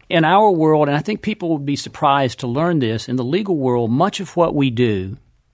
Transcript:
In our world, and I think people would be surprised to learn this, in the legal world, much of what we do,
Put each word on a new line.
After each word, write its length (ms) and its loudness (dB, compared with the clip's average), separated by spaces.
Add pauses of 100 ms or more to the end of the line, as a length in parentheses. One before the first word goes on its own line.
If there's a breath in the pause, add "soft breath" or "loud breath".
In 160 2
our 240 6
world, 380 4
and 100 0
I 40 -2
think 200 -4
people 280 -4
would 160 -2
be 100 -2
surprised 640 0
to 80 -8
learn 320 0
this, 280 -2
in 100 -4
the 60 -2
legal 320 -2
world, 360 0
much 280 0
of 160 -12
what 200 0
we 160 2
do, 460 -2 (360)